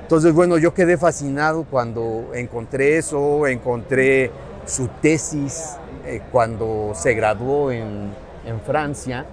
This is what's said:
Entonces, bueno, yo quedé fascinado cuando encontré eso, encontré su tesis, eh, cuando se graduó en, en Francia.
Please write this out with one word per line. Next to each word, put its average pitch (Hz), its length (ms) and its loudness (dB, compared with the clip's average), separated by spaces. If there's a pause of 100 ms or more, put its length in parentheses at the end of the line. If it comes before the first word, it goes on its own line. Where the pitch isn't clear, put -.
Entonces, 160 320 4
bueno, 175 240 6
yo 170 160 4
quedé 175 240 4
fascinado 151 640 0
cuando 117 680 -2
encontré 123 640 0
eso, 147 500 2
encontré 127 840 2 (340)
su 127 220 -4 (140)
tesis, 151 760 0 (280)
eh, 123 160 -8 (100)
cuando 110 640 0
se 123 200 0
graduó 120 580 0
en, 104 420 -6 (320)
en 113 160 -6
Francia. 139 720 -4